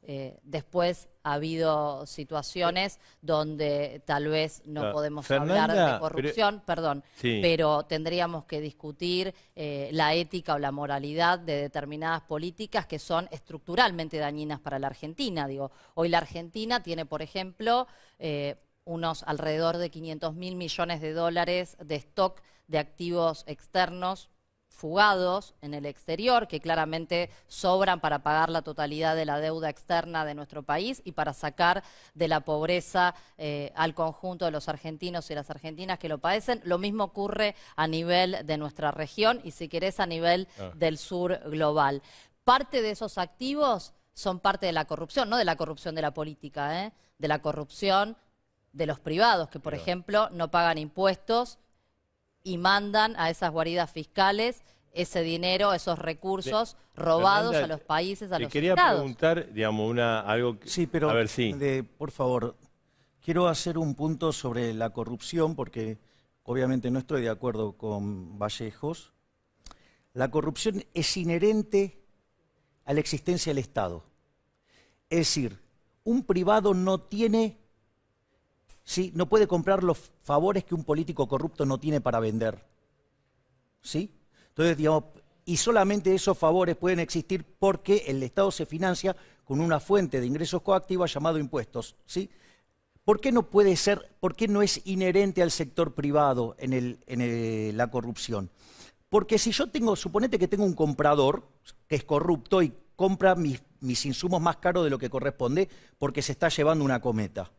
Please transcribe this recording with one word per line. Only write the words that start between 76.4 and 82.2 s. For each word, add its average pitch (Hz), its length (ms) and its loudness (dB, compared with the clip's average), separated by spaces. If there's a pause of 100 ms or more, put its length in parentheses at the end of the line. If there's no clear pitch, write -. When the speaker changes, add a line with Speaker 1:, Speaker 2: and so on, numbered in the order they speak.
Speaker 3:
no 185 280 2
tiene, 220 580 2 (1300)
¿sí? 180 300 -2
no 160 140 0
puede 214 180 6
comprar 180 360 2
los 170 280 0 (120)
favores 175 420 2
que - 100 -6
un 160 100 -4
político 147 440 0
corrupto 139 380 -2
no 135 120 0
tiene 151 220 0
para 113 180 0
vender. 110 460 -2 (1200)